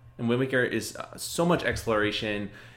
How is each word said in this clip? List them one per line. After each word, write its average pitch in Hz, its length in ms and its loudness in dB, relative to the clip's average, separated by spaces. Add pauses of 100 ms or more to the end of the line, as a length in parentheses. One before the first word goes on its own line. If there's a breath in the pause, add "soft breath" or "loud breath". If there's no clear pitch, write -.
(160)
And 117 140 -2
Wind 120 100 4
Waker 131 240 2
is, - 320 -2
uh, - 220 -12
so - 260 -2
much 170 180 4
exploration, 104 880 0 (260 loud breath)